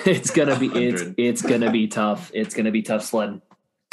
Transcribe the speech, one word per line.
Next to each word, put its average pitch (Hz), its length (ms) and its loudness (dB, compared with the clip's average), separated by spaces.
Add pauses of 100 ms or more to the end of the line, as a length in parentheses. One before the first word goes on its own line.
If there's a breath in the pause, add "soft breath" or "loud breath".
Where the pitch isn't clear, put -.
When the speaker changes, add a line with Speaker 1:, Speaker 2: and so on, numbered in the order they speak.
Speaker 1:
<laughs> - 40 2
It's - 240 2
gonna 143 300 2
be, 135 80 0
it's, 120 340 0
Speaker 2:
A 85 40 -6
hundred. 92 120 -10
Speaker 1:
it's 120 240 2
gonna 120 300 2
be 110 160 2
tough. 107 460 -2
It's 107 200 -4
gonna 110 180 0
be 110 100 0
tough 107 240 -2
sledding. 104 360 -4 (500)